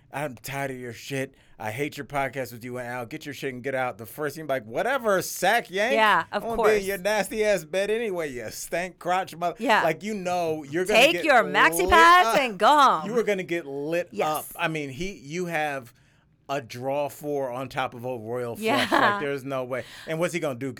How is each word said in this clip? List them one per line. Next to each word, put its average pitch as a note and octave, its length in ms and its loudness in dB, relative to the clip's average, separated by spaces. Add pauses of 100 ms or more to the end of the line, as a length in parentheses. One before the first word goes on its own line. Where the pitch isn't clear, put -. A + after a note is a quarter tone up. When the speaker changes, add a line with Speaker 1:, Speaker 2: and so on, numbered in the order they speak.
(100)
Speaker 1:
I'm C3+ 260 -8
tired C#3 340 -8
of B2+ 80 -10
your B2 160 -12
shit. C3+ 400 -8 (240)
I A2 120 -6
hate C#3 280 -6
your C3+ 80 -12
podcast C3+ 440 -4
with A#2 140 -16
you B2 140 -8
and B2 100 -8
Al. B2 160 -8
Get B2 220 -12
your C#3+ 80 -10
shit C3+ 180 -6
and B2 100 -12
get C3 120 -4
out." B2 240 -4
The A2+ 80 -12
first D3 300 -8
thing, D#3 100 -12
like, C3 180 -2
"Whatever, G3+ 560 0
sack G3+ 500 0
yank. G3+ 220 0
Speaker 2:
Yeah, G#3 400 6
of G3 100 -4
Speaker 1:
I G3+ 40 -8
wanna A3+ 160 -2
be G#3 80 6
in A3 60 6
Speaker 2:
course. G3 100 -2
Speaker 1:
your G3 100 -2
nasty G#3 480 0
ass G3+ 200 2
bed F#3 260 -2
anyway, G3 420 -2
you A2+ 180 -8
stank F3+ 480 -6
crotch F3+ 380 -2
mother." E3+ 220 -4
Speaker 2:
Yeah. A3 240 4
Speaker 1:
Like, D#3+ 200 0
you G#3+ 120 -6
know, F3 500 -2
you're D#3+ 220 -2
gonna G#3+ 120 4
Speaker 2:
Take C#4+ 140 8
Speaker 1:
get F4 140 -2
Speaker 2:
your B3 180 6
maxi A#3+ 360 4
Speaker 1:
lit F#4 100 0
Speaker 2:
pads F4 380 10
Speaker 1:
up. E4+ 100 4
Speaker 2:
and A#3 200 0
go G#3 160 6
home. G#3 360 6
Speaker 1:
You A#3+ 80 0
are A3 40 4
gonna F#3+ 200 0
get E3 240 -4
lit D3 460 -2
Speaker 2:
Yes. F#3 140 0
Speaker 1:
up. D#3 180 -2 (140)
I E3+ 100 0
mean, D#3 200 -4
he, F3 240 -8
you D3+ 320 -8
have D3+ 480 -4 (560)
a C#3 140 -4
draw C3+ 480 -4
four C#3+ 400 -4
on B2+ 180 -8
top C3 240 -4
of A#2+ 140 -12
a B2+ 100 -6
royal A#2 400 -6
flush. G#3+ 80 -8
Speaker 2:
Yeah. A#3+ 260 0
Speaker 1:
Like, G#3 300 2
there's C#3+ 240 -6
no C3+ 200 -4
way. B2 200 -6 (220)
And D#3+ 120 -4
what's E3 140 0
he E3+ 80 -4
gonna D3 180 -2
do? C3 220 -6